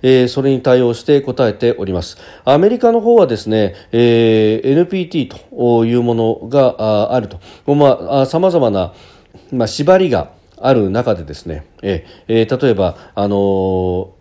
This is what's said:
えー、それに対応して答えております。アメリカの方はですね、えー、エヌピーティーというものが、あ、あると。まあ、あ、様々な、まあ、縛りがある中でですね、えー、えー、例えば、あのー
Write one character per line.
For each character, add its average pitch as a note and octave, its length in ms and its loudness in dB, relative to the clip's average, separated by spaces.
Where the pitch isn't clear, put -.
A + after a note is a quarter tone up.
え C3 220 4
ー、 B2 40 -2
そ C3+ 140 -4
れ C3+ 80 2
に C3 100 0
対 B2+ 220 2
応 A#2+ 120 0
し - 100 -12
て D3 160 2
答 A#2+ 280 -2
え G#2 40 -2
て A#2 260 -2
お G2 60 -6
り F#2+ 80 -6
ま F2 100 -4
す。 - 160 -14
ア C#3 140 4
メ F#3+ 100 4
リ A#3+ 100 0
カ A#3 140 2
の A#3 80 0
方 A#3 160 4
は F#3+ 100 6
で A#2+ 100 -4
す - 120 -10
ね、 G#2+ 260 0
え A2+ 720 2
ー、 C3+ 80 0
エ - 20 2
ヌ F3 120 2
ピ F#3 160 -6
ー E3+ 80 -10
テ E3+ 80 -4
ィ B2+ 100 -4
ー A#2+ 500 -2
と A#2 60 2
い A#2 100 -2
う A#2+ 80 2
も A#2+ 120 0
の A2+ 340 -4
が、 C3 300 2
あ、 G#2+ 360 0
あ B2+ 60 2
る G#2 80 -10
と。 F#2 120 -18
ま C#3+ 120 4
あ、 C3+ 360 0
あ、 C3+ 40 0
様 F3+ 240 0
々 C#3+ 200 0
な、 F#2 220 -4
ま A#2+ 140 -2
あ、 - 20 -4
縛 D3 320 2
り F#3 120 0
が F2 220 -4
あ C3 140 0
る G#2 180 2
中 A#2 240 -2
で F2 100 -10
で D2 100 -14
す - 120 -16
ね、 D#2 200 -10
え F#2+ 220 -4
ー、 A2+ 120 2
え - 20 2
ー、 B2 200 -2
例 C3+ 80 2
え G#2+ 40 2
ば、 G2+ 220 -2
あ G2+ 140 -2
の G2+ 80 -2
ー F#2+ 720 -2